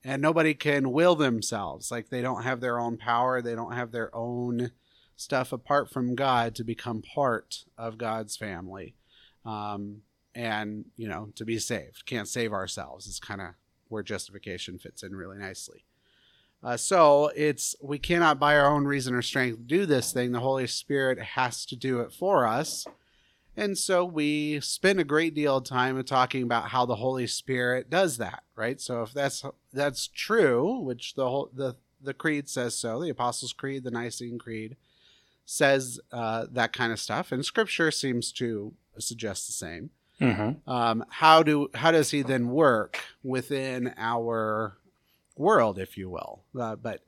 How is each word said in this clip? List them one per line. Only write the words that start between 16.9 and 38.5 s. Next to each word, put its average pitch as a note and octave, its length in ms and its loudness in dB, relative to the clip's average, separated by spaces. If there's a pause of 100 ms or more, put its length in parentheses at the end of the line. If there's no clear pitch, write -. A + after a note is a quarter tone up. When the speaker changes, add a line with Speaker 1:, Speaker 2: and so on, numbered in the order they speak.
Speaker 1:
it's, D3 460 -2
we C#3+ 160 -6
cannot E3 420 4
by D3 160 6
our C#3+ 100 8
own C#3+ 200 4
reason B2+ 280 0
or B2 60 2
strength A#2+ 460 -2
do F3 180 2
this C#3 280 2
thing. B2 200 0
The A#2+ 80 -2
Holy C3 260 0
Spirit C3+ 540 0
has A#2+ 460 -2
to B2+ 100 -12
do B2 240 -2
it A2+ 100 -6
for F3+ 360 2
us. - 400 -2 (720)
And G3+ 220 -4
so F3+ 260 2
we D3+ 560 0
spend F#3+ 380 2
a E3 60 4
great D#3 300 0
deal C#3+ 240 2
of B2 60 -2
time C3 380 0
talking B2+ 400 2
about A#2+ 280 0
how B2 160 2
the A#2+ 100 0
Holy B2+ 320 -2
Spirit B2+ 600 -2
does E3 260 2
that, G#2+ 260 -8 (140)
right? A#2 240 -4
So A#2 220 -4
if A2+ 100 -8
that's, C#3 320 -2 (280)
that's C#3 360 -2
true, G3 720 2
which B2+ 340 -8
the C3 140 0
whole, C#3 240 -2
the, C3 240 -6 (240)
the C3+ 140 -8
Creed D3 340 -2
says B2 280 -4
so, A#2 240 -4
the E3+ 100 -4
Apostles' A#2+ 420 -4
Creed, C3+ 320 -8
the B2 80 -6
Nicene A#2+ 460 -6
Creed A2 380 -10 (680)
says, C3+ 560 2 (120)
uh, A2+ 380 -4
that A#2+ 220 0
kind A#2 200 0
of G#2+ 60 -4
stuff, A#2 320 -4
and C3+ 140 -2
Scripture E3+ 460 0
seems B2 420 -2
to A2 400 -6 (260)